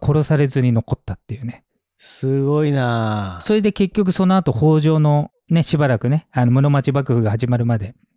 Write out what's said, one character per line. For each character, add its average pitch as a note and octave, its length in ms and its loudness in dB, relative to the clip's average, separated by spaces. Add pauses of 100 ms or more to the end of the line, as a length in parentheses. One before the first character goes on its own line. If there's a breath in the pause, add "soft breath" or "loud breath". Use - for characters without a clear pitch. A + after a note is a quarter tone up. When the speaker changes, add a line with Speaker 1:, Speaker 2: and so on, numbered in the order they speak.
Speaker 1:
殺 D3 220 0
さ D#3 120 0
れ C#3+ 120 0
ず C3 140 -2
に B2 100 2
残 A2+ 260 -2
っ - 40 -20
た F#2+ 120 -12
っ - 40 -12
て - 180 -12
い - 20 -20
う - 80 -14
ね。 - 180 -14 (320)
Speaker 2:
す C3+ 460 -4
ご D3 220 0
い D3 80 0
な A2 640 -2
あ。 - 40 -18
Speaker 1:
そ - 140 -2
れ G#3+ 80 2
で G#3 80 0
結 G3 240 -2
局 F#3+ 160 0
そ F#3 160 0
の F#3 100 4
後、 E3 160 0
北 D#3 280 2
条 D#3 180 2
の D3 320 2 (180)
ね、 E3 140 2
し - 140 -2
ば D3 100 2
ら B2 140 0
く A#2+ 80 -2
ね、 D3 240 -2
あ B2 120 0
の、 A#2+ 60 2
室 C#3 200 4
町 C#3 200 0
幕 C3+ 240 -2
府 A#2 80 2
が A2 80 0
始 A2+ 160 -2
ま A#2+ 100 0
る A#2 100 -2
ま A#2 120 0
で、 G2 160 -10 (220)